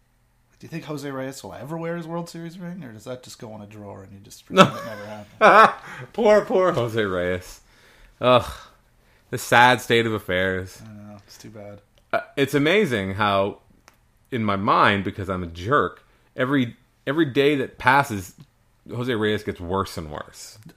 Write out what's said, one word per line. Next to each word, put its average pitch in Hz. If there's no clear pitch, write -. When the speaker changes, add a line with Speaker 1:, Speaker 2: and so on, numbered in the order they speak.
Speaker 1:
do -
you -
think 156
Jose 143
Reyes 135
will 92
ever 147
wear 165
his 165
World 170
Series 170
ring, 175
or 120
does 107
that 127
just -
go 113
on 107
a 101
drawer 101
and 98
you 98
just 104
pretend -
it -
never -
Speaker 2:
<laughs> -
Speaker 1:
happened? 208
Speaker 2:
Poor, 208
poor 185
Jose 117
Reyes. 90
Ugh. 123
The 120
sad 123
state 117
of 110
affairs. 92
Speaker 1:
I 110
know. 104
It's -
too 113
bad. 101
Speaker 2:
Uh, -
it's 139
amazing 139
how, 101
in 117
my 101
mind, 110
because 92
I'm 90
a -
jerk, 92
every, 131
every 151
day 139
that 123
passes, 113
Jose 123
Reyes 107
gets 92
worse 92
and 76
worse. -